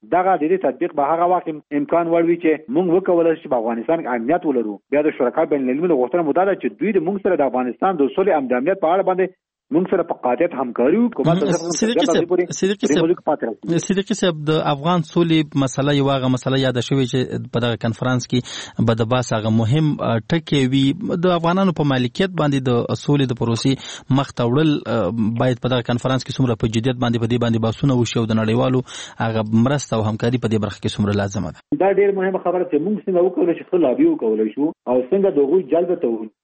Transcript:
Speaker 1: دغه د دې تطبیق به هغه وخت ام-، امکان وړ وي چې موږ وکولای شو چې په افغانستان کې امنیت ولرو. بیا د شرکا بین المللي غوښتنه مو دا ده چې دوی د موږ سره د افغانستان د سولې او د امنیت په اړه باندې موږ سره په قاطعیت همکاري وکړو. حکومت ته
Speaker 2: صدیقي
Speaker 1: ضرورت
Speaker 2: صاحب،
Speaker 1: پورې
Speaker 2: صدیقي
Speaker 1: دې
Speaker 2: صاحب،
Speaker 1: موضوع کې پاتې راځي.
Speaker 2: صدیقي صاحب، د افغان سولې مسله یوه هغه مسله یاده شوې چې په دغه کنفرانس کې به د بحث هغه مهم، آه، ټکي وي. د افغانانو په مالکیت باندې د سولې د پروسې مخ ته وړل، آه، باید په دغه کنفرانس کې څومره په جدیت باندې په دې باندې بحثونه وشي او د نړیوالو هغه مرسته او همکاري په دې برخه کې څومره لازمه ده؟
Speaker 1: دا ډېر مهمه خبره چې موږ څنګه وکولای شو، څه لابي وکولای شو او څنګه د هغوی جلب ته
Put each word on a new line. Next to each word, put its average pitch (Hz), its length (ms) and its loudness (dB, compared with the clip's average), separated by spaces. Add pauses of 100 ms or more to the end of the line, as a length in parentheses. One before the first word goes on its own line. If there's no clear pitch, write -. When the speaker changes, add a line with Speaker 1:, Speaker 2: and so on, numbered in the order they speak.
(140)
Speaker 1:
دغه 185 240 2
د 147 140 -2
دې 190 120 2
تطبیق 156 360 -2
به 143 120 0
هغه 170 220 2
وخت 175 180 -2
ام-، 151 100 -10 (180)
امکان 165 300 0
وړ 170 200 2
وي 170 140 4
چې 160 80 4 (260)
موږ 185 180 2
وکولای 170 400 2
شو 156 80 -16
چې 147 100 -6
په 120 80 0
افغانستان 117 400 -2
کې 123 140 -4
امنیت 156 340 -2
ولرو. 110 260 -2 (200)
بیا 147 100 2
د 151 140 -2
شرکا 151 340 0
بین 135 160 0
المللي 151 320 0
غوښتنه 160 240 0
مو 143 140 0
دا 190 100 2
ده 185 80 0
چې - 100 -6 (140)
دوی 190 160 0
د - 80 4
موږ 202 120 -2 (120)
سره 185 80 2
د 143 140 2
افغانستان 127 500 -2
د 131 160 2
سولې 190 160 2
او 147 160 0
د 123 120 0
امنیت 185 220 -2
په 160 120 2
اړه 190 140 0
باندې 185 160 0 (500)
موږ 180 160 2
سره 175 160 2
په - 160 -4
قاطعیت 131 360 0
همکاري 127 400 0
وکړو. 233 260 0
حکومت 165 160 2
ته 170 340 -2
Speaker 2:
صدیقي 240 300 0
Speaker 1:
ضرورت 160 120 2
Speaker 2:
صاحب، 160 140 0
Speaker 1:
پورې 180 280 -2
Speaker 2:
صدیقي 202 280 -2
Speaker 1:
دې 143 60 2
Speaker 2:
صاحب، 160 100 2
Speaker 1:
موضوع 170 160 2
کې - 80 -10
پاتې 151 200 -2
راځي. 165 360 -4
Speaker 2:
صدیقي 196 380 -2
صاحب، 175 180 0 (100)
د 156 80 2 (140)
افغان 160 380 0
سولې 160 540 2
مسله 139 340 0
یوه 139 180 2
هغه 131 180 0
مسله 131 300 0
یاده 127 240 0
شوې 135 240 2
چې 131 80 0 (340)
په 117 120 0
دغه 117 180 -2
کنفرانس 123 480 -2
کې 127 80 2 (480)
به 117 140 4
د 113 120 0
بحث 127 220 -2
هغه 110 240 0
مهم، 139 280 2 (200)
آه، 117 100 0 (160)
ټکي 160 260 0 (140)
وي. 135 80 4 (440)
د 180 100 4
افغانانو 175 420 2
په 147 140 0
مالکیت 135 500 -2
باندې 143 260 2
د 120 360 0
سولې 143 280 2
د 113 80 -4
پروسې 117 320 0 (480)
مخ 135 220 -4
ته 120 80 2
وړل، 147 240 2 (220)
آه، 98 120 0 (320)
باید 127 240 0
په 123 120 0
دغه 120 160 -2
کنفرانس 127 360 0
کې - 80 -8
څومره 123 300 2
په 110 100 0
جدیت 123 300 0
باندې 117 180 0
په 113 80 0
دې 123 120 2
باندې 113 240 2
بحثونه 127 340 2
وشي 117 180 0
او 117 80 0
د 110 140 2
نړیوالو 123 420 2 (400)
هغه 110 460 2
مرسته 143 260 -2
او 110 140 0
همکاري 117 340 -2
په 110 80 0
دې 110 160 2
برخه 101 160 -10
کې 110 120 -2
څومره 101 260 0
لازمه 98 340 -4
ده؟ - 40 -20 (260)
Speaker 1:
دا 196 40 4 (120)
ډېر 202 80 4 (100)
مهمه 185 240 -2
خبره 180 240 0
چې 151 160 0
موږ 208 120 -2 (120)
څنګه 180 160 2
وکولای 180 380 0
شو، - 100 -18
څه 185 60 2 (100)
لابي 135 240 4
وکولای 110 400 0
شو 139 160 -2
او 127 300 -2 (120)
څنګه 196 220 2
د - 160 0
هغوی 175 240 2
جلب 175 320 2
ته 127 40 2 (360)